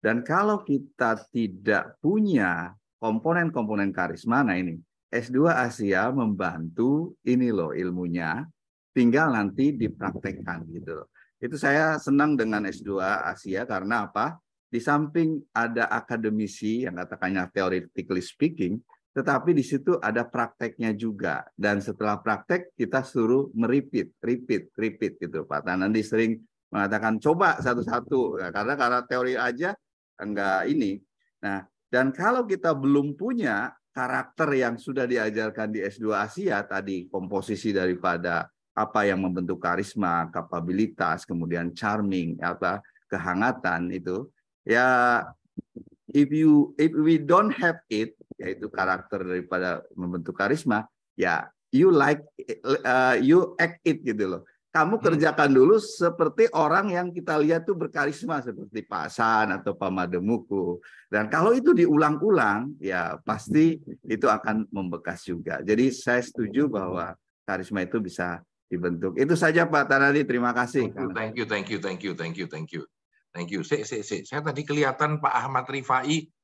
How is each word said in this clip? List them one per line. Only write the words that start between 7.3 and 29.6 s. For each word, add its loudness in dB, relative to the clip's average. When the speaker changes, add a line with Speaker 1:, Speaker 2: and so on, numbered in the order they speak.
Speaker 1:
loh -2
ilmunya, -4
tinggal 4
nanti 0
dipraktekkan -6
gitu -12
loh. -20
Itu -8
saya 2
senang 2
dengan 0
S -8
dua -2
Asia -6
karena -2
apa? -4
Di -4
samping 0
ada -2
akademisi -2
yang -8
katakannya -4
theoretically -2
speaking, -2
tetapi 0
di 2
situ 0
ada 0
prakteknya -4
juga. -6
Dan 0
setelah -4
praktek, -2
kita 0
suruh 0
meripit, 0
repeat, -2
repeat -4
gitu, -6
Pak. -6
Nah, 0
nanti 0
sering 0
mengatakan, 0
"Coba 2
satu-satu." -2
Nah, -6
karena, -2
karena 2
teori -2
aja -2